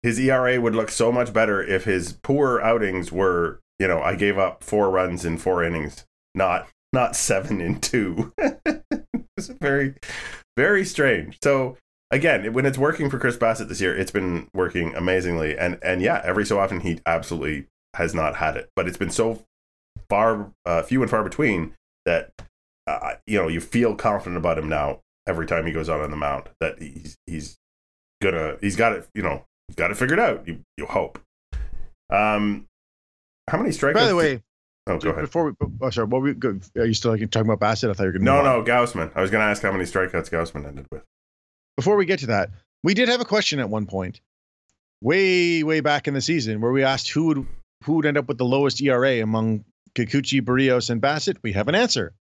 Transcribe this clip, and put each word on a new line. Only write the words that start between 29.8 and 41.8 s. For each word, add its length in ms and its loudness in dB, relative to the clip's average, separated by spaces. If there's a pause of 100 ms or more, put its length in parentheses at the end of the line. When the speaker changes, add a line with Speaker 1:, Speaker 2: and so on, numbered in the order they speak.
Speaker 1:
it 80 -6
figured 200 2
out. 300 0
You, 120 -10 (180)
you 80 -8
hope. 320 -4 (880)
Um, 560 2 (840)
how 100 -2
many 100 0
strikeouts 260 0
Speaker 2:
By 100 6
the 40 4
Speaker 1:
did 80 2
Speaker 2:
way, 260 0 (460)
Speaker 1:
Oh, 100 0
go 120 -2
ahead. 140 -4
Speaker 2:
before 260 0
we, 20 -12 (280)
oh, 100 -2
sorry, 160 -2
what 160 0
we 100 0
go, 280 -4 (160)
are 80 2
you 100 2
still, 160 0
like, 220 0
talking 180 2
about 80 2
Bassitt? 320 2
I 20 -2
thought 120 -2
you 80 2
were 80 -2
gonna 40 4
Speaker 1:
No, 120 6
Speaker 2:
move 80 4
Speaker 1:
no, 160 4
Speaker 2:
on. 260 4
Speaker 1:
Gausman. 300 -6
I 40 0
was 120 2
gonna 100 2
ask 180 0
how 120 0
many 100 -2
strikeouts 480 -2
Gausman 340 -4
ended 280 -14
with. 100 -14 (720)
Speaker 2:
Before 200 4